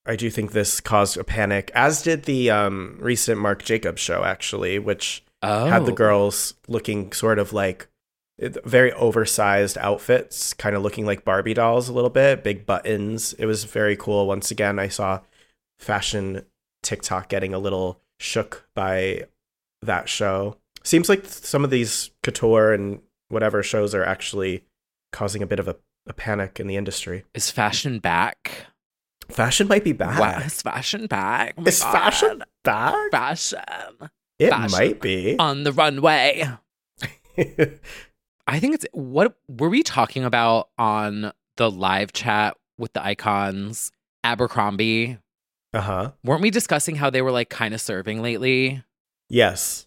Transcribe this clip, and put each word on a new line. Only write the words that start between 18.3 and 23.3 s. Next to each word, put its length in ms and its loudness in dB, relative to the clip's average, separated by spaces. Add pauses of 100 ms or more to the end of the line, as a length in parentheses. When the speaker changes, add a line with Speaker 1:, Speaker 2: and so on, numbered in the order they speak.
Speaker 1:
by 480 -2 (580)
that 260 -2
show. 480 -2 (280)
Seems 240 2
like 180 2
some 380 -2
of 60 -2
these 400 0 (120)
couture 500 4
and 280 -2 (280)
whatever 340 0